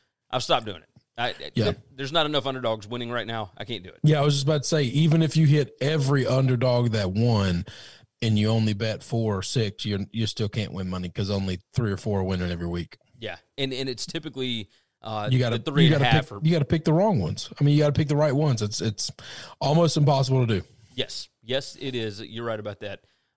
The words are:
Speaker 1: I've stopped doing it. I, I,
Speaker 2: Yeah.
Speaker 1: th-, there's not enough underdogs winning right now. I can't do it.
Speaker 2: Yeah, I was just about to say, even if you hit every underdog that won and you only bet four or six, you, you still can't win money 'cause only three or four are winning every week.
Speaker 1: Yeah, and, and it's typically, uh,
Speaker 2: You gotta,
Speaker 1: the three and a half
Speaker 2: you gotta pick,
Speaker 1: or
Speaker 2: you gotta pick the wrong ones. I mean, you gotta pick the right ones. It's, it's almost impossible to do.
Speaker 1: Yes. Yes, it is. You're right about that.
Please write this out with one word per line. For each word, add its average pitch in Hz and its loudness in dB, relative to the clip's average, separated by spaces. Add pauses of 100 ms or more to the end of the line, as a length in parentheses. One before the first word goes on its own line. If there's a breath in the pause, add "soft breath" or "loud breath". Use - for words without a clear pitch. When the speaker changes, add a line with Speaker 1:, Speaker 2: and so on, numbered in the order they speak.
(300)
Speaker 1:
I've 123 -2
stopped 131 0
doing 90 -10
it. - -20 (280)
I, 120 -2
I, 98 -6 (200)
Speaker 2:
Yeah. 110 0
Speaker 1:
th-, 104 0 (180)
there's 135 -8
not 160 2
enough 147 -2
underdogs 113 -2
winning 120 -6
right 117 -4
now. 113 -8
I 104 -12
can't 104 -10
do 92 -16
it. - -20
Speaker 2:
Yeah, 151 4
I 143 2
was 147 2
just 139 -2
about 151 0
to - -8
say, 151 2
even 151 4
if 156 0
you 156 6
hit 143 4
every 139 0
underdog 123 2
that 101 0
won 98 2 (560 loud breath)
and 110 2
you 107 4
only 110 2
bet 107 -4
four 113 -2
or 92 -4
six, 107 -2
you, 101 -2
you 110 -2
still 104 -4
can't 104 -4
win 92 -6
money 90 -6
'cause 98 -4
only 95 -2 (140)
three 110 0
or 92 -4
four 101 -2
are 92 -2
winning 90 -2
every 85 -4
week. 85 -6 (240)
Speaker 1:
Yeah, 95 -10 (220)
and, 135 -4
and 131 -6
it's 123 -8
typically, 127 -6 (320 soft breath)
uh, 107 -6
Speaker 2:
You 127 4
gotta, 117 0
Speaker 1:
the 151 -6
three 143 6
and 143 4
a - 4
half 117 6
Speaker 2:
you 110 6
gotta - -2
pick, - -14
Speaker 1:
or 104 -10
Speaker 2:
you 165 6
gotta 156 4
pick 165 0
the 156 4
wrong 185 4
ones. 87 -6 (100)
I - 4
mean, 147 6
you 151 6
gotta 147 4
pick 147 0
the 147 0
right 147 4
ones. 143 2
It's, 104 -4
it's - -4 (480 loud breath)
almost 156 4
impossible 135 4
to 107 2
do. - -12 (300)
Speaker 1:
Yes. - -6 (140)
Yes, 127 -6
it 135 -6
is. 110 -6
You're 113 -12
right 113 -6
about 104 -10
that. 98 -12 (320)